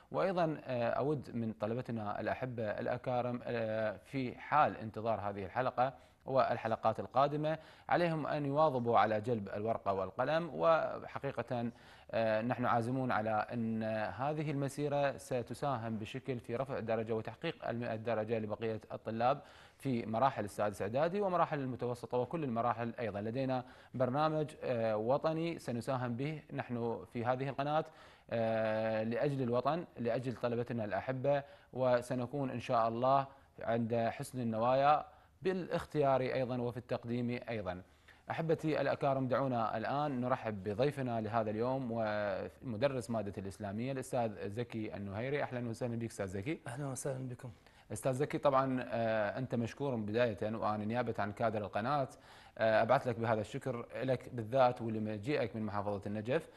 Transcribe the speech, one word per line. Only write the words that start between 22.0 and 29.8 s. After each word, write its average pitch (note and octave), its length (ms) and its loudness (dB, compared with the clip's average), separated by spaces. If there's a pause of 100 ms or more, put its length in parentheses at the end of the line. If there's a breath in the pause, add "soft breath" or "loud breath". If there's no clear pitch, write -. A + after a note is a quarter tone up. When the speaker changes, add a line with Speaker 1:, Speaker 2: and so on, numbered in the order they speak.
Speaker 1:
وكل D3 260 -2
المراحل A#2 560 0
أيضا. G2+ 200 -2
لدينا B2+ 440 -2 (300 loud breath)
برنامج، D3 560 2 (140)
آه، A2+ 320 2
وطني D#3 600 0
سنساهم B2 580 -2
به D3 260 -4 (100)
نحن A#2 600 -4
في A#2 120 -2
هذه B2+ 240 0
القناة، D3 360 0 (460 loud breath)
آه، A2 720 2
لأجل B2+ 400 0
الوطن، B2+ 420 2 (140)